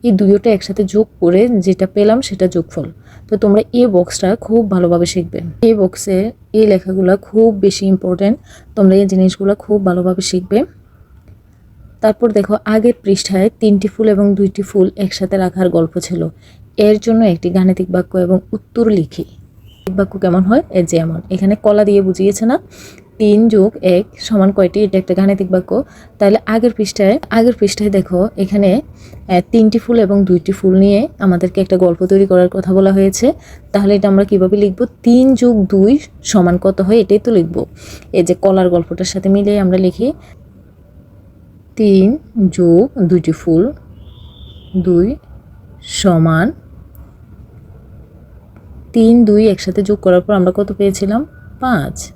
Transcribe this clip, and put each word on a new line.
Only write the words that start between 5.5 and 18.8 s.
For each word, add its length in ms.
এই 120
বক্সে 440
এই 140
লেখাগুলা 480
খুব 400
বেশি 300
ইম্পর্টেন্ট, 500
তোমরা 200
এই 100
জিনিসগুলা 500
খুব 300
ভালোভাবে 360
শিখবে। 380
তারপর 300
দেখো 220
আগের 360
পৃষ্ঠায় 480
তিনটি 280
ফুল 220
এবং 160
দুইটি 260
ফুল 340
একসাথে 420
রাখার 320
গল্প 300
ছিল। 220
এর 220
জন্য 240
একটি 260
গাণিতিক 420
বাক্য 260
এবং 200
উত্তর 360